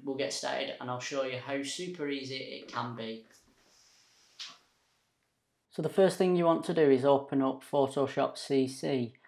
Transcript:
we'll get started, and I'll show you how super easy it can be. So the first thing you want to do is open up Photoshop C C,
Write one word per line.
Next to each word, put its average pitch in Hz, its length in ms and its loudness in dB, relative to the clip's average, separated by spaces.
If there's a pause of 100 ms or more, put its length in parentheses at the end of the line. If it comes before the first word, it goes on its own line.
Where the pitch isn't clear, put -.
we'll 135 120 -6
get 135 160 -4
started, 135 480 -4
and 127 80 -10
I'll 123 120 -6
show 139 240 -4
you 127 140 -6
how 139 260 -6
super 175 440 -8
easy 135 280 -6
it - 360 -12
can 120 220 -6
be. 113 300 -10 (2500)
So 175 100 -6
the 156 60 -2
first 185 300 4
thing 180 180 4
you 175 80 4
want 165 220 4
to 180 80 -2
do 156 140 6
is 131 160 6
open 139 380 4
up 135 260 -2
Photoshop 139 720 0
C 131 300 2
C, 131 460 -4 (140)